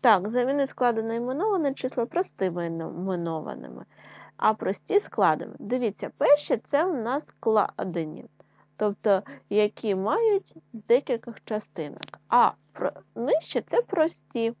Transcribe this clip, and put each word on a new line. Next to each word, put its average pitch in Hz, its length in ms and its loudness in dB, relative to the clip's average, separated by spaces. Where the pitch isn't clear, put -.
Так, 208 280 4
заміни 262 380 0
складені 226 480 -2
іменовані 285 580 -2
числа 254 320 -4
простими 185 600 -2
іменованими, 165 1200 -6
а 214 160 2
прості - 460 -2
складені. 170 600 0
Дивіться, 226 580 -4
перші — 466 460 4
це 294 220 0
у 370 80 -2
нас 254 340 -4
складені, 180 1000 -2
тобто 202 460 0
які 208 460 0
мають 392 600 0
з 220 100 -14
декількох 240 600 0
частинок. - 760 -8
А 233 220 6
про-, - 200 -2
нижче — 285 540 0
це 480 120 2
прості 247 800 0